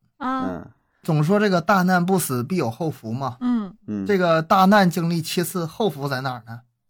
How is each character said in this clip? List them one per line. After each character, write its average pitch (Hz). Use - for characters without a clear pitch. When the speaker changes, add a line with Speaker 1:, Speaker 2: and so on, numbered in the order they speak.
Speaker 1:
啊。 262
Speaker 2:
嗯。 -
Speaker 3:
总 151
说 202
这 208
个 175
大 190
难 180
不 185
死， 123
必 185
有 127
后 156
福 113
嘛。 127
Speaker 1:
嗯。 233
Speaker 2:
嗯。 202
Speaker 3:
这 196
个 165
大 190
难 196
经 165
历 170
七 175
次， 170
后 202
福 143
在 131
哪 131
儿 120
呢？ 117